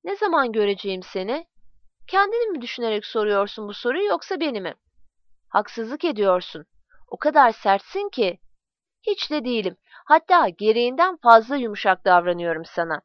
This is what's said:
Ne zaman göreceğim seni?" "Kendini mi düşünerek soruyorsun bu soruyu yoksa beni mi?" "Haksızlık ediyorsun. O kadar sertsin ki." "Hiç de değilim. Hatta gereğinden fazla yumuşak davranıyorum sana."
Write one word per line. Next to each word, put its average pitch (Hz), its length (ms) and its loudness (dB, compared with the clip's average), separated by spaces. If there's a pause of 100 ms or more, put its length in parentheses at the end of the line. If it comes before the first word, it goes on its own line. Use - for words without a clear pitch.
Ne 403 120 -6
zaman 320 360 0
göreceğim 202 500 -2
seni?" 214 440 -8 (640)
"Kendini 415 380 0
mi 349 140 -4
düşünerek 226 460 -6
soruyorsun 208 640 -2
bu 202 60 -12
soruyu 311 320 -2
yoksa 370 340 -4
beni 269 200 -4
mi?" 180 140 -8 (760)
"Haksızlık 226 560 -4
ediyorsun. 190 640 -2 (420)
O - 80 -10
kadar 285 360 4
sertsin 214 560 -2
ki." 214 320 -4 (680)
"Hiç - 240 -4
de 302 140 -4
değilim. 220 320 -4 (280)
Hatta 320 440 4
gereğinden 240 680 0
fazla 233 400 6
yumuşak 208 480 -2
davranıyorum 175 600 2
sana." 165 400 -6